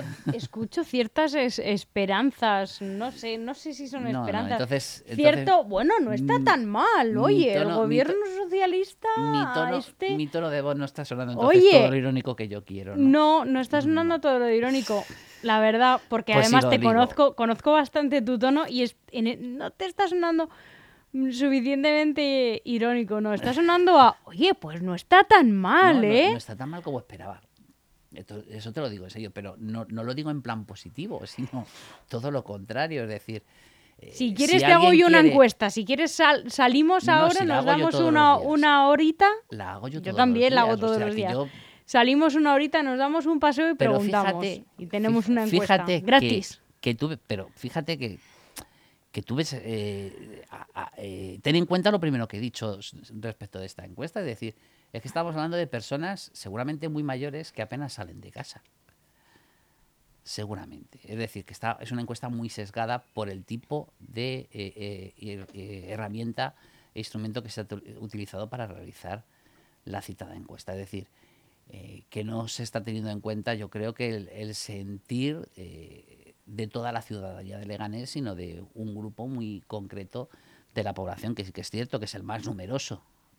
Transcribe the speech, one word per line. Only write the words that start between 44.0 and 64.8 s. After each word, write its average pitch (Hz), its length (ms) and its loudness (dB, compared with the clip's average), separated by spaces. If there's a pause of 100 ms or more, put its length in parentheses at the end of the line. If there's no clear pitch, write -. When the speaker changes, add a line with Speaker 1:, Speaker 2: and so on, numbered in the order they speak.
Speaker 1:
fíjate, 196 200 -8 (120)
Speaker 2:
Y 180 80 -14
tenemos 214 400 0
Speaker 1:
fija-, 226 60 0
Speaker 2:
una 226 120 0
encuesta 208 320 2
Speaker 1:
fíjate 180 240 0
que, 185 60 -6
Speaker 2:
gratis. 233 560 2 (180)
Speaker 1:
que 120 160 -2
tuve, 147 220 -6
pero 95 380 -8
fíjate 156 420 -8
que, 110 200 -8 (920)
que 107 100 -8
tuve, 127 300 -4
eh, 104 1000 -10
a-, - 220 -18
a-, - 220 -12
eh, 95 460 -12
ten 147 160 2
en 175 80 2
cuenta 185 260 0
lo 208 80 0
primero 135 300 -2
que 101 80 -10
he - 20 -8
dicho 110 400 -8
s-, - 160 -18 (240)
respecto 107 400 -12
de 95 60 -12
esta 95 180 -18
encuesta: 110 380 -12
es 180 40 -8
decir, 113 300 -10 (380)
es 113 80 -12
que - 80 -18
estamos 165 260 -6
hablando 165 220 -6
de 170 100 -4
personas 156 640 -10
seguramente 139 540 -10
muy 151 160 -6
mayores 143 480 -10
que - 100 -10
apenas 127 300 -10
salen 95 300 -16
de 98 100 -20
casa. - 300 -18 (1600)
Seguramente. - 800 -14
Es 110 140 -12
decir, 113 280 -10
que - 80 -20
está, 113 280 -8
es 110 100 -14
una 120 120 -8
encuesta 120 260 -12
muy 117 200 -8
sesgada 113 540 -8 (100)
por 107 140 -8
el 95 160 -12
tipo 123 560 -12
de, 127 520 -10
eh, 98 240 -12
eh, 101 420 -14